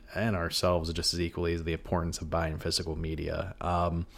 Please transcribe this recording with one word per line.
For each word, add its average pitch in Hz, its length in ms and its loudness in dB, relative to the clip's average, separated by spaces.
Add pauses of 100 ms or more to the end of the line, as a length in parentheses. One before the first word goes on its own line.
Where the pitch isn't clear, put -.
(140)
and 104 220 2
ourselves 85 560 2
just 82 200 0
as 85 80 0
equally 85 340 0
as 82 100 -2
the 82 80 0
importance 82 480 0
of 80 100 -6
buying 80 280 0
physical 82 360 -2
media. 80 680 -4
Um, 87 460 2 (120)